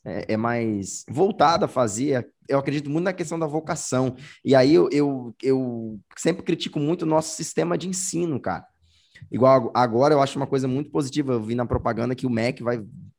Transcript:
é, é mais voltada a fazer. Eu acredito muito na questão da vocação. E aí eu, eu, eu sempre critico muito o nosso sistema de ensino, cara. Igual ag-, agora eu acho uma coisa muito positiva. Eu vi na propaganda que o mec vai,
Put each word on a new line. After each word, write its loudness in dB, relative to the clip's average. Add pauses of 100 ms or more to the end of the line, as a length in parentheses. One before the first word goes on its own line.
é, -6
é 0
mais -2
voltada 2
a -6
fazer. -2 (180)
Eu 2
acredito -4
muito -2
na 0
questão -6
da -2
vocação. -2 (300)
E 6
aí 8
eu, 6
eu, 0
eu -2 (160)
sempre -4
critico -4
muito -2
o -4
nosso 0
sistema -2
de -6
ensino, -4
cara. -6 (640)
Igual 6
ag-, 2
agora 4
eu 4
acho 0
uma -4
coisa -2
muito -4
positiva. -2
Eu -2
vi -4
na -2
propaganda -2
que -8
o -2
mec 0
vai, -2 (380)